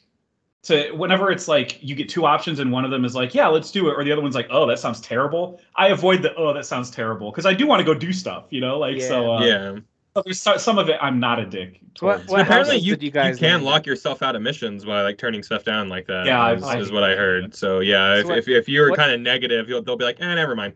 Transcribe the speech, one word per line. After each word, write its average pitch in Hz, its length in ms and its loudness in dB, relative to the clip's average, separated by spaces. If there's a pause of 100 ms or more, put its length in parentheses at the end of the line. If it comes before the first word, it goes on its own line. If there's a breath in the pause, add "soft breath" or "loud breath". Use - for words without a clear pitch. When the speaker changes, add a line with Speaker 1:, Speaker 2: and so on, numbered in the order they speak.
(640)
Speaker 1:
to, 147 280 0
whenever 190 380 2
it's - 180 -4
like 143 340 0
you 143 120 -8
get - 160 -8
two 165 160 0
options 151 320 0
and 131 120 0
one 127 140 0
of 131 60 -2
them 131 140 -2
is 120 100 -4
like, 127 200 -4
"Yeah, 277 120 4
let's 156 240 2
do 185 180 0
it," 143 60 2
or 143 100 -2
the 143 80 2
other 151 80 0
one's 139 140 -2
like, 131 160 -2
"Oh, 139 160 4
that 127 120 2
sounds 120 220 -6
terrible," 151 600 -4 (160 loud breath)
I 196 120 4
avoid 185 340 4
the, - 120 0
"Oh, 156 180 0
that 139 140 -6
sounds 123 240 -6
terrible," 107 420 -6
'cause 165 140 -2
I 190 80 4
do 254 120 0
wanna 240 180 4
go 156 100 4
do 151 180 -4
stuff, 98 380 -8
you 135 100 -6
know? 131 180 -2
Like, 135 220 -4
so, 127 220 0
Speaker 2:
Yeah. 117 80 0
Speaker 1:
uh, 113 140 0 (300)
Speaker 3:
Yeah. 104 40 -12 (380)
Speaker 1:
so 196 80 0
there's 185 180 -8
so-, 208 160 4
some 220 200 0
of 160 120 2
it 151 100 2
I'm 135 180 0
not 120 200 0
a 107 80 -4
dick 92 360 -10
Speaker 2:
What, - 120 -20 (240)
Speaker 1:
towards. 180 120 -10
Speaker 2:
what 196 120 4
Speaker 3:
Apparently 254 320 4
Speaker 2:
houses 185 120 0
Speaker 3:
you, 208 100 0
Speaker 2:
did 143 80 -10
you 143 60 -4
guys 135 300 0
Speaker 3:
you 160 60 2
can 170 140 4
Speaker 2:
name? 143 40 -4
Speaker 3:
lock 151 220 0
yourself 139 360 -4
out 135 140 -2
of 107 60 -6
missions 107 420 -8
by, 104 180 -2
like, 101 140 -2
turning 110 260 -6
stuff 104 220 -6
down 107 240 -2
like 92 200 -8
that, 92 180 -2
Speaker 1:
Yeah, 120 260 4
Speaker 3:
is, 92 100 -2
Speaker 1:
I, 92 120 -4
I - 60 -2
Speaker 3:
is 101 120 -6
what 101 120 2
I 98 100 4
heard. 95 400 0
So, 95 260 0
yeah, 98 360 4
Speaker 2:
So - 40 4
Speaker 3:
if, - 60 0
Speaker 2:
what, 170 120 0
Speaker 3:
if, - 100 -4
if 123 200 4
you're 143 220 4
Speaker 2:
what 185 80 0
Speaker 3:
kinda 143 180 2
negative, 120 520 -2
you'll, 123 140 -4
they'll 123 140 -6
be 120 80 -4
like, 123 160 -4
"Eh, 175 140 -4
never 156 200 -2
mind." 101 220 -8